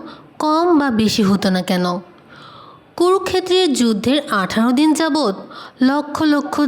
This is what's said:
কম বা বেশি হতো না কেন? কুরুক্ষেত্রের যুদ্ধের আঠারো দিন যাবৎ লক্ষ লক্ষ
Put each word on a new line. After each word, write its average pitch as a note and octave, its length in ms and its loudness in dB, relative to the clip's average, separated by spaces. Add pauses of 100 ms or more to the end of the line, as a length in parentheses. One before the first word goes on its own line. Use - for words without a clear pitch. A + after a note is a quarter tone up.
(380)
কম - 280 0 (120)
বা C#4+ 120 2
বেশি A3 320 0
হতো G3 280 0
না F#3 120 -2
কেন? F3+ 240 -2 (1080)
কুরুক্ষেত্রের F#4 760 0
যুদ্ধের A#3 460 0 (140)
আঠারো A3 400 0
দিন D4 220 4
যাবৎ D4 400 0 (480)
লক্ষ C#4+ 420 0
লক্ষ D4 300 0 (140)